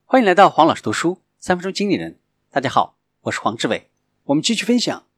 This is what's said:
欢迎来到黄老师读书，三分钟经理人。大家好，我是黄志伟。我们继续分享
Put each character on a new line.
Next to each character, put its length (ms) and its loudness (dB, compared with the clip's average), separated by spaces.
欢 160 2
迎 40 2
来 80 2
到 140 8
黄 180 4
老 80 2
师 60 -8
读 100 -6
书， 300 -4
三 160 -2
分 80 -6
钟 80 -6
经 200 -4
理 60 2
人。 220 -8
大 80 -4
家 120 -4
好， 260 0
我 100 -6
是 100 -8
黄 140 -4
志 140 -6
伟。 220 -6
我 120 -4
们 80 0
继 120 -2
续 100 -6
分 160 0
享 240 -6